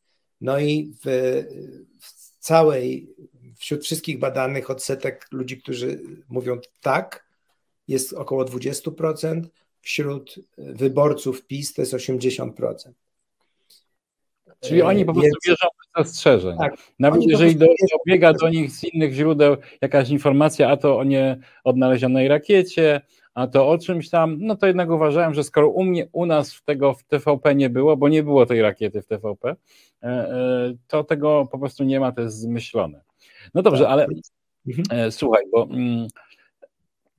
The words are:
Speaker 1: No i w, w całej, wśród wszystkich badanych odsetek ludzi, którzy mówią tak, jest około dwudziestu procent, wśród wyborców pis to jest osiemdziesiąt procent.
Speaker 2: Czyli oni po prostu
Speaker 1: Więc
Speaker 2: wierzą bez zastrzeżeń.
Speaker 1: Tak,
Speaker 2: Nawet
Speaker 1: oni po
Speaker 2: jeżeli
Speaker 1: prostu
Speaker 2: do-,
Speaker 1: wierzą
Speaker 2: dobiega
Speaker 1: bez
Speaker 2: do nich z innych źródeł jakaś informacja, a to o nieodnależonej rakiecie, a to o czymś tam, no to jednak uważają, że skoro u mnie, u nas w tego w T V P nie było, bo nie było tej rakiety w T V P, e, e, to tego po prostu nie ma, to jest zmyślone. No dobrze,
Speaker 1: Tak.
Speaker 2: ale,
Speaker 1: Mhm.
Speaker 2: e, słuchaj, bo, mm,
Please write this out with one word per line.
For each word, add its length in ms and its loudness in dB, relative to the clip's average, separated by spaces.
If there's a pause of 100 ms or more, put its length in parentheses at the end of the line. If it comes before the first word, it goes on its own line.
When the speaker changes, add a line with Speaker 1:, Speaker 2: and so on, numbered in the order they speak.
(400)
Speaker 1:
No 180 -4
i 360 -4 (100)
w, 20 -12 (920)
w 380 -20
całej, 760 0 (420)
wśród 280 -10
wszystkich 340 -8
badanych 520 -4
odsetek 600 -8
ludzi, 300 -10
którzy 380 -8 (280)
mówią 300 -6 (220)
tak, 460 -4 (600)
jest 240 -4
około 320 -4
dwudziestu 480 -8
procent, 560 -6 (320)
wśród 540 -8 (240)
wyborców 880 -2
pis 280 -10
to 80 -4
jest 120 -4
osiemdziesiąt 600 -4
procent. 400 -8 (1600)
Speaker 2:
Czyli 220 2
oni 220 2
po 80 -2
prostu 200 4
Speaker 1:
Więc 40 -4 (100)
Speaker 2:
wierzą 200 2 (300)
bez 100 0
zastrzeżeń. 520 2
Speaker 1:
Tak, 160 -4 (240)
Speaker 2:
Nawet 200 4
Speaker 1:
oni 80 4
po 40 4
Speaker 2:
jeżeli 260 6
Speaker 1:
prostu 160 8
Speaker 2:
do-, 100 2
Speaker 1:
wierzą 140 2 (100)
Speaker 2:
dobiega 260 6
Speaker 1:
bez 80 -4
Speaker 2:
do 80 2
nich 220 -2
z 140 -14
innych 280 -2
źródeł 440 4 (240)
jakaś 300 0
informacja, 580 2
a 80 4
to 220 2
o 60 -2
nieodnależonej 1200 0
rakiecie, 720 2 (340)
a 120 -4
to 220 4
o 100 4
czymś 320 -6
tam, 300 0
no 160 -4
to 100 0
jednak 240 0
uważają, 440 2
że 100 -2
skoro 240 4
u 160 0
mnie, 280 -2
u 140 -2
nas 280 0
w 80 -20
tego 320 0
w 100 -20
T 140 -2
V 200 0
P 160 2
nie 160 2
było, 260 2
bo 120 2
nie 140 4
było 240 4
tej 160 2
rakiety 400 -2
w 40 -20
T 120 -6
V 180 -8
P, 120 -8
e, 580 -16
e, 680 -4 (140)
to 160 -2
tego 480 0
po 60 -8
prostu 260 -6
nie 160 0
ma, 120 -2
to 100 -6
jest 160 -8
zmyślone. 600 -6 (540)
No 80 0
dobrze, 220 4
Speaker 1:
Tak. 80 2
Speaker 2:
ale, 140 4 (600)
Speaker 1:
Mhm. 220 -6
Speaker 2:
e, 220 -2
słuchaj, 400 2
bo, 180 2
mm, 360 -4 (1120)